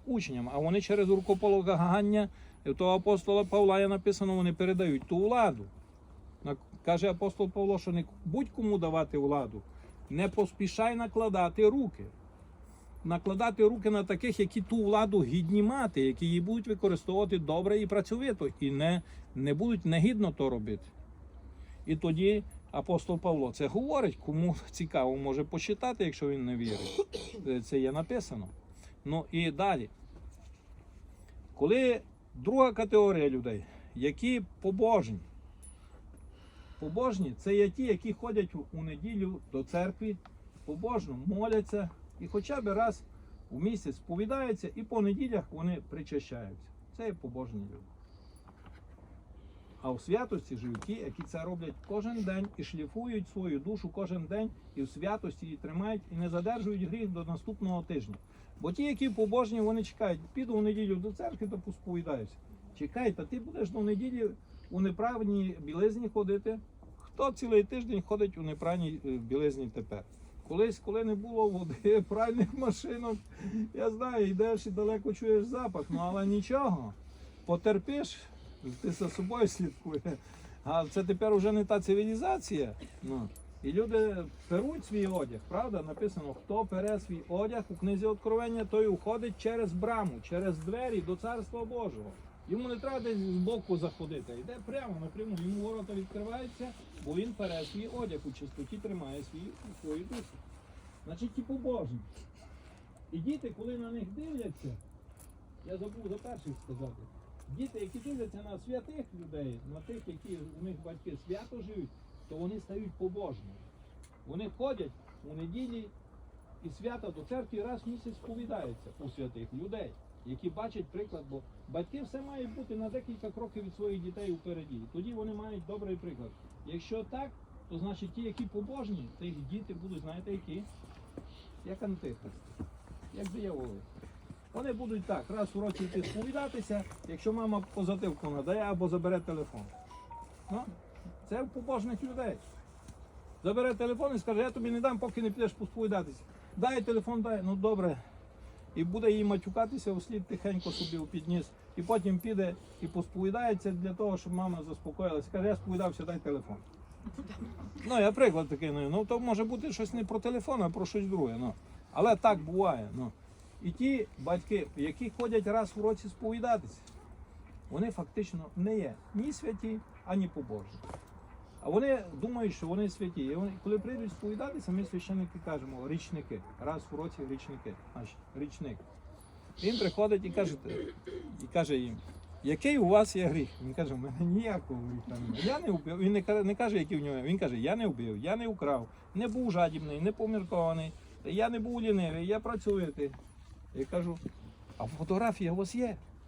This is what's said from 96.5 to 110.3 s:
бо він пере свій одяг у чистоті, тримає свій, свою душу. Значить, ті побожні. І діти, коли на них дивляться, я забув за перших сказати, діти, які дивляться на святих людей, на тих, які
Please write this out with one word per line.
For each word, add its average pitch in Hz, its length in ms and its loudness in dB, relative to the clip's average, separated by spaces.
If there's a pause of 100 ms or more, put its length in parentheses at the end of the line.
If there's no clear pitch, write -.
бо 147 80 -4
він 208 200 0
пере 175 300 -4
свій 208 240 -8
одяг 226 380 -6
у 139 60 -6
чистоті, 143 460 -10
тримає 151 460 -6
свій, 170 240 -12 (340)
свою 156 220 -4
душу. 220 320 -10 (680)
Значить, 202 280 -6
ті 262 80 -4
побожні. 233 580 -2 (1120)
І 320 60 -4
діти, 247 400 -4
коли 240 200 -6
на 233 140 -8
них 233 120 -6
дивляться, 202 720 -8 (920)
я 180 120 -8
забув 208 320 -8
за 196 60 -6
перших 202 380 -10 (100)
сказати, 123 400 -10 (540)
діти, 240 220 -6
які 202 200 -8
дивляться 226 440 -6
на 208 140 -10
святих 254 480 -8 (140)
людей, 147 400 -6 (140)
на 156 60 -12
тих, 226 280 -10
які 175 300 -10 (240)